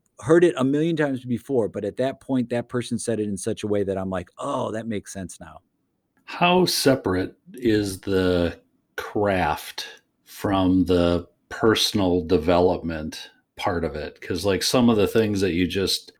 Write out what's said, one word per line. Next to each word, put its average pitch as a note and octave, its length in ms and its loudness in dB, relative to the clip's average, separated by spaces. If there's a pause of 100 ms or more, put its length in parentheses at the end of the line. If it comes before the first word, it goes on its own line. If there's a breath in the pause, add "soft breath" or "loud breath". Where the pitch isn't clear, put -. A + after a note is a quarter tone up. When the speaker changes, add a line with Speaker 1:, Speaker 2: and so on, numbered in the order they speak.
(200)
Speaker 1:
heard E3+ 240 4
it E3+ 120 4
a C3 60 0
million D3+ 320 0
times C#3 300 -4
before, A#2+ 420 -2
but G2+ 160 -8
at G2+ 140 -6
that C3 240 -4
point, B2+ 280 -2
that A#2+ 200 -4
person A#2+ 280 -4
said A2+ 220 -4
it G#2+ 80 -2
in G2+ 100 -4
such - 260 -6
a G#2+ 40 -2
way G2+ 160 0
that F#2+ 140 -2
I'm F#2+ 120 -4
like, F2+ 280 -6
"Oh, A#2 340 -4
that A2 160 -8
makes G#2 240 -6
sense F#2 280 -12
now." - 200 -20 (640)
Speaker 2:
How F3+ 420 2
separate G2 720 0 (180)
is G#2 460 0
the F2+ 600 2 (360)
craft F#2 920 -2 (360)
from F#2 640 0
the F2 420 2 (220)
personal F#2+ 760 2
development E2 1080 0 (260)
part F2 280 -2
of D2 120 -4
it? - 260 -10
'Cause, F#2 240 -6
like, F#2 180 0
some A#2+ 260 4
of A2+ 80 4
the G2 100 4
things G#2 340 0
that F#2 120 2
you F2+ 140 2
just F#2 520 -4